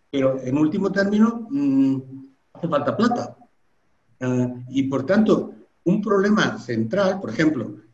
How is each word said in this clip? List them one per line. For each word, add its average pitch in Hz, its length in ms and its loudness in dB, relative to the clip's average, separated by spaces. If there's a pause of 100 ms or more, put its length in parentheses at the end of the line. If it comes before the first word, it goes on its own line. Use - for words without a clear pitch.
pero 131 320 0
en 131 160 -2
último 185 340 0
término, 208 580 2
mm, 135 480 2 (560)
hace - 140 -8
falta 139 280 0
plata. - 420 0 (840)
Eh, 123 340 0 (160)
y 135 140 0
por - 220 -2
tanto, 202 480 2 (320)
un 202 160 2
problema 196 580 2
central, 185 600 -2
por - 80 -8
ejemplo, 143 480 -2 (160)